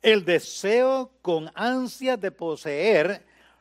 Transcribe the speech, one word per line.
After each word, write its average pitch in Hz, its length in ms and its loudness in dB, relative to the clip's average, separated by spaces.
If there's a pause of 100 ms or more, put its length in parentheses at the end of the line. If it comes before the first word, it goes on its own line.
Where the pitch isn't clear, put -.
El 220 220 4
deseo 233 880 0 (100)
con 160 320 -2
ansia 254 600 -4
de 196 160 -6
poseer 165 920 -2 (360)